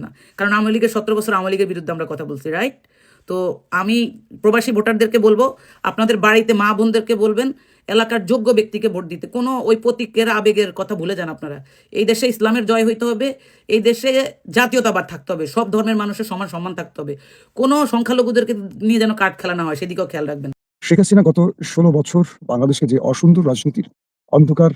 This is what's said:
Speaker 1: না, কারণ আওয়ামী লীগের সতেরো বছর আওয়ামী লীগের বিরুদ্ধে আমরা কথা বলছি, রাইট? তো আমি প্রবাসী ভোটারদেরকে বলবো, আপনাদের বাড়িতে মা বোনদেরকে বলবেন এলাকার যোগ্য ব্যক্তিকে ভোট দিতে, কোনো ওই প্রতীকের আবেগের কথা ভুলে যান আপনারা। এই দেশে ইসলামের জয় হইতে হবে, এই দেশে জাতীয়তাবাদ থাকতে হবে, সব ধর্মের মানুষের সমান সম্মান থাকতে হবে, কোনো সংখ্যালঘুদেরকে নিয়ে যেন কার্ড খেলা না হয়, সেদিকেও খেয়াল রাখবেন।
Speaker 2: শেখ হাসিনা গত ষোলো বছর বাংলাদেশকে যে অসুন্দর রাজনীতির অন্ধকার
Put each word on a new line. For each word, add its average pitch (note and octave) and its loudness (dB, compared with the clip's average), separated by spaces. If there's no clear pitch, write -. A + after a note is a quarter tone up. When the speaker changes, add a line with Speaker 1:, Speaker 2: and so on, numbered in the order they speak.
Speaker 1:
না, - -16
কারণ G3+ -2
আওয়ামী G#3+ 0
লীগের A3+ 0
সতেরো G#3+ -2
বছর G#3+ 0
আওয়ামী F#3+ -2
লীগের F#3+ 0
বিরুদ্ধে E3+ -8
আমরা D#3+ -6
কথা D3+ -8
বলছি, C#3 -10
রাইট? B3+ -4
তো F3+ -4
আমি G3 0
প্রবাসী A3+ 2
ভোটারদেরকে A3 2
বলবো, A3 4
আপনাদের A3 0
বাড়িতে A3+ 4
মা G#3 2
বোনদেরকে A3 0
বলবেন G#3+ 0
এলাকার A3+ -2
যোগ্য A#3 0
ব্যক্তিকে G#3+ -2
ভোট F3+ -8
দিতে, F3 -12
কোনো B3 -4
ওই A3+ 6
প্রতীকের A#3 -2
আবেগের G#3 0
কথা F#3+ -6
ভুলে F3+ -4
যান E3 -6
আপনারা। D3 -12
এই G#3+ 0
দেশে A3+ 0
ইসলামের A3 0
জয় A3+ 2
হইতে A3+ -2
হবে, A#3 -4
এই G#3+ 2
দেশে A#3+ 0
জাতীয়তাবাদ A#3+ 0
থাকতে - -18
হবে, D#3+ -6
সব A#3 0
ধর্মের A3 0
মানুষের G#3 -6
সমান F#3+ -8
সম্মান F3 -8
থাকতে - -14
হবে, C#3+ -10
কোনো C4 4
সংখ্যালঘুদেরকে A#3 0
নিয়ে A3 2
যেন A3 2
কার্ড F#3+ 0
খেলা F3+ -4
না E3+ -2
হয়, D3+ -4
সেদিকেও F3+ -6
খেয়াল D3+ -6
রাখবেন। C#3 -10
Speaker 2:
শেখ E3+ 6
হাসিনা G3 6
গত D#3+ 2
ষোলো E3+ 4
বছর D3+ 2
বাংলাদেশকে C3 2
যে C3 2
অসুন্দর E3+ 4
রাজনীতির - -4
অন্ধকার D#3 4